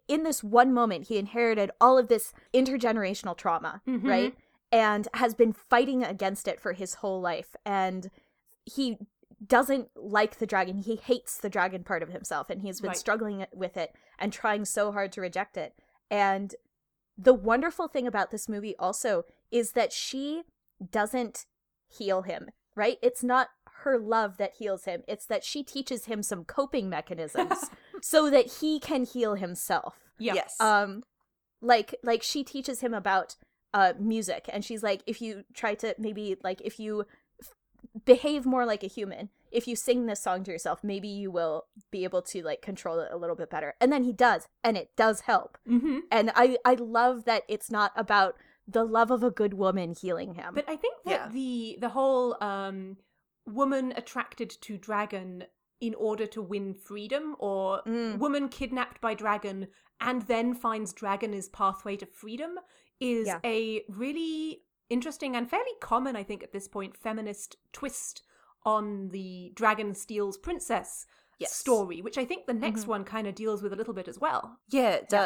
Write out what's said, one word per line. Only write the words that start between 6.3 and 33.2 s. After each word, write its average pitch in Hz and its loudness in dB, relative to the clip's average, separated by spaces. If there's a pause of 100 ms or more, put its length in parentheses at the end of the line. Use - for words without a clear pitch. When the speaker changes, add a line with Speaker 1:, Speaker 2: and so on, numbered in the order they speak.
Speaker 1:
it 170 -4
for 180 -4
his 185 -8
whole 190 -4
life. - -4
And 185 -2 (560)
he 254 -4 (480)
doesn't 254 4
like 214 0
the 220 -2
dragon. 190 0
He 214 -4
hates - -2
the 208 -6
dragon 185 -2
part 180 -4
of - -8
himself, 175 -6
and 190 -6
he's 190 -8
been - -4
Speaker 2:
Right. 180 -4
Speaker 1:
struggling 208 -2
with 185 -6
it 165 -6 (240)
and 202 -4
trying 214 0
so 208 0
hard 202 -2
to 202 -10
reject 185 -6
it. 156 -8 (340)
And 196 2 (640)
the 254 10
wonderful 254 2
thing 254 -4
about 214 -2
this 214 -8
movie 208 -6
also 190 -2 (260)
is 233 2
that 226 2
she 294 -6 (480)
doesn't 220 -2 (420)
heal 190 -2
him, 180 -8 (260)
right? 208 2
It's 247 2
not 247 4 (340)
her 269 4
love 214 0
that 196 -4
heals 190 -4
him. 175 -6
It's - -8
that 214 -2
she 285 -6
teaches 262 -8
him 220 -4
some 190 -6
coping 262 -2
mechanisms 175 -4 (160)
Speaker 2:
<laughs> - -16
Speaker 1:
so 311 6
that 262 8 (120)
he 311 0
can 262 -2
heal 226 -2
himself. 185 -4 (240)
Speaker 2:
Yeah. 220 -2
Speaker 3:
Yes. - -4
Speaker 1:
Um, 208 4 (580)
like, 226 6
like, 233 2
she 285 -4
teaches 262 -6
him 240 -2
about, 196 0 (380)